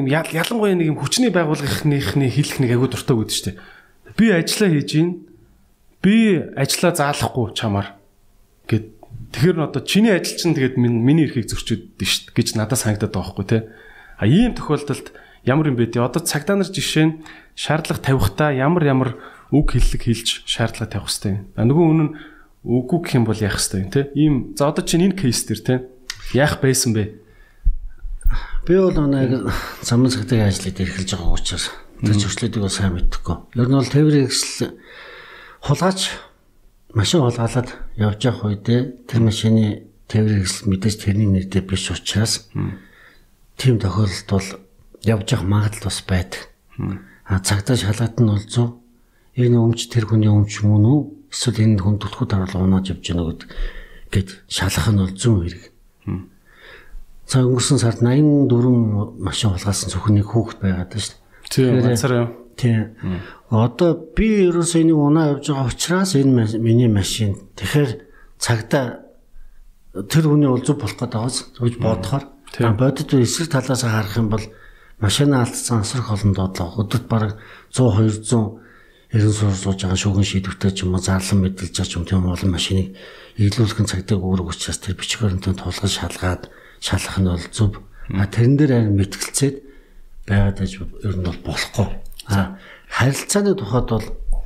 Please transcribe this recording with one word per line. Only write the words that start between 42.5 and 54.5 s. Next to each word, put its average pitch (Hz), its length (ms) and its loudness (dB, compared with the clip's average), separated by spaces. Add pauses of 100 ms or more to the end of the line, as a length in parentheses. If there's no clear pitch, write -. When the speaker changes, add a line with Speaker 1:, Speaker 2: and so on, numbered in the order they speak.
Speaker 1:
Мм. 98 240 -6 (800)
Speaker 2:
тийм 127 180 4
тохиолдолд 98 540 -2
бол 95 160 0 (560)
явж 107 220 0 (100)
явах 87 80 -4
магадлал 104 480 0
бас - 160 -8
байдаг. - 400 -4 (320)
Speaker 1:
Мм. 95 240 -6 (240)
Speaker 2:
А, 95 160 0
цагдаа 101 320 0
шалгад 107 400 -2
нь 117 160 4
бол 101 80 2
зүү. 120 400 -2 (560)
Энэ 120 240 4
өмч 113 320 0
тэр 110 160 0
хүний 107 240 4
өмч 104 320 2
мөн 104 240 6
үү? 143 120 4 (280)
Эсвэл - 320 -2
энэ 110 240 4
хүн 104 160 0
түлхүүр - 320 -6
даруул 92 320 0
унаад 95 240 2
явж 85 240 -8
байна 85 160 0
уу 80 80 -4
гэд, - 80 -18 (680)
гэд 95 160 0 (200)
шалгах - 400 -2